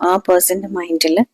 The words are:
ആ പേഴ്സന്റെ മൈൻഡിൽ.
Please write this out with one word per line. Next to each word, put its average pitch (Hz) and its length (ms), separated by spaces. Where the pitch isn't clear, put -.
ആ 180 140
പേഴ്സന്റെ 190 520
മൈൻഡിൽ. 175 640